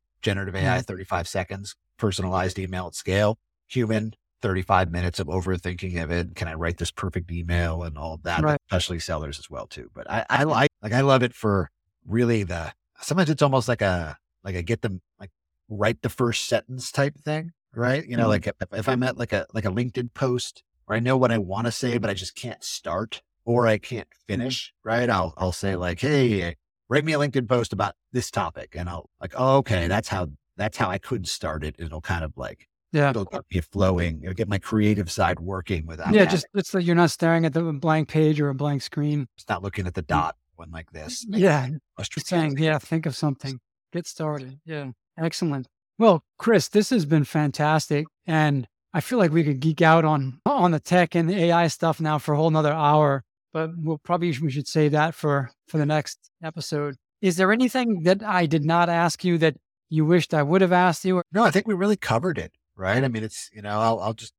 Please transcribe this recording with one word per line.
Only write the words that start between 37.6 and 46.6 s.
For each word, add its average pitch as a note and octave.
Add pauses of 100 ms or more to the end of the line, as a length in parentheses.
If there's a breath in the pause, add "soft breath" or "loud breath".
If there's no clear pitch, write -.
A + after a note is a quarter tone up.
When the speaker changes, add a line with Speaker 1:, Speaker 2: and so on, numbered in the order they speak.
Speaker 2:
blank D#3
page D#3
or C#3+
a C3+
blank C#3+
screen. D3 (100)
Speaker 1:
It's -
not F#2
looking G2
at F2
the F#2
Speaker 2:
Mm. D2+
Speaker 1:
dot E2 (200)
when E2
like D#2+
this. D#2+
Speaker 2:
Yeah. E3+ (300)
Speaker 1:
Must -
Speaker 2:
Just -
saying, D#3
Speaker 1:
retract. C#3
Speaker 2:
"Yeah, D#3
think D#3+
of C3+
something. C3+ (340)
Get F3
started." D3
Yeah. D3 (260)
Excellent. D#3+ (320)
Well, G#3 (160)
Chris, G#3+